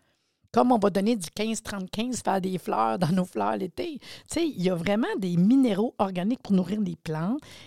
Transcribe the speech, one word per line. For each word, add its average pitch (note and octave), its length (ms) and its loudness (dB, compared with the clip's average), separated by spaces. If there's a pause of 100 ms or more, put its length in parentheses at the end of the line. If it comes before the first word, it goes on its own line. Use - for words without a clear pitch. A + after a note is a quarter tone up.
(520)
Comme B3 200 4
on A#3+ 60 4
va G3+ 140 2
donner G3+ 240 2
du F3+ 160 -8
quinze A3 320 -4
trente F#3+ 260 -10
quinze A#3 320 -4
faire G3 200 0
des F#3 180 -2
fleurs A3 400 0
dans C#3+ 100 2
nos F#3 160 2
fleurs G#3 320 -2
l'été. G#3+ 420 -6
Tu - 60 -20 (220)
sais, E4 200 -2
il A3+ 140 -4
y F3+ 80 2
a F#3 60 0
vraiment G3+ 320 0 (100)
des F3+ 180 -2
minéraux A3 640 4
organiques G3 460 -2
pour G3+ 100 0
nourrir F#3 260 2
les F3 160 -2
plantes, E3+ 460 -4 (260)